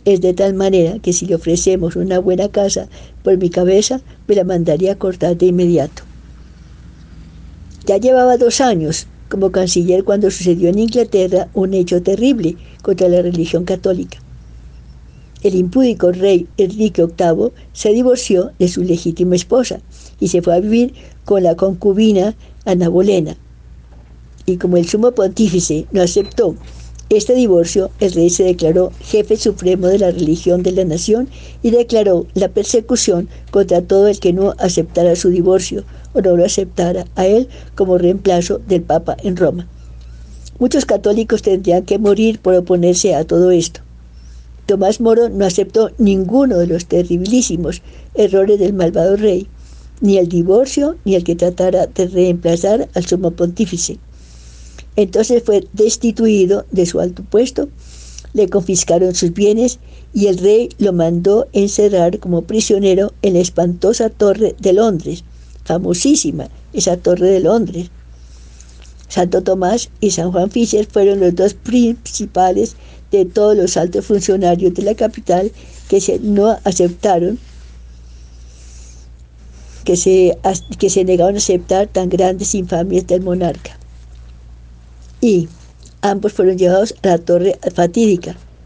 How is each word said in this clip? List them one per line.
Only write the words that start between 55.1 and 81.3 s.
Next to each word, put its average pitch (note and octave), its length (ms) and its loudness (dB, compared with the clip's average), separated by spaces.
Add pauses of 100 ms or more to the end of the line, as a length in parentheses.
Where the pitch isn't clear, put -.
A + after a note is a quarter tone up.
fue G3+ 280 0
destituido G#3+ 1000 2
de F3+ 140 2
su F3 120 -4
alto F3+ 240 -4
puesto, C4 460 -2 (640)
le G3 160 0
confiscaron F3+ 640 0
sus F3 180 -2
bienes G#3+ 460 0 (340)
y G3+ 140 0
el F#3 120 0
rey G#3 400 2
lo G3+ 140 0
mandó F3 600 2
encerrar G3+ 640 0
como E3+ 240 -2
prisionero G3 680 0 (100)
en G3 120 0
la F3 60 4
espantosa F3+ 720 -2
Torre G#3 480 0
de F#3+ 140 0
Londres, F3+ 500 0 (420)
famosísima F3 840 -2 (240)
esa F3+ 240 -2
Torre F3+ 320 0
de F#3+ 120 2
Londres. F3 500 -2 (1200)
Santo F#3 340 0
Tomás F#3+ 480 -2 (100)
y G#3 100 2
San F3 220 -4
Juan F#3 180 0
Fischer G#3+ 360 -2
fueron G3 340 2
los F3+ 160 2
dos F#3+ 180 0
principales G#3+ 1200 -2 (380)
de G3 120 2
todos G#3 320 2
los F3+ 200 0
altos F3+ 280 -2
funcionarios F#3 720 0
de F#3 80 -6
la G#3 120 -2
capital G#3+ 580 -2 (360)
que G3 120 2
se, F#3+ 180 -2
no G#3 460 2
aceptaron, F3+ 720 0 (2500)
que F3+ 120 2
se, F#3 460 4
as-, F#3+ 220 -2 (140)
que F#3+ 120 0
se F#3+ 140 2
negaron F#3 300 2